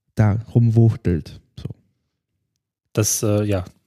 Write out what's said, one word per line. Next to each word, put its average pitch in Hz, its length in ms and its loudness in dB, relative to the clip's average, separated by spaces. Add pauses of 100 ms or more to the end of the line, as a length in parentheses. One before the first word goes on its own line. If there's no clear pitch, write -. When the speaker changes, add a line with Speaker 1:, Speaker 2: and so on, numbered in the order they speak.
(160)
Speaker 1:
da 107 160 2 (240)
rumwurftelt, 113 840 2 (200)
so. - 100 -16 (1200)
Speaker 2:
Das, - 280 -2
äh, 104 220 0
ja. 98 220 -2 (220)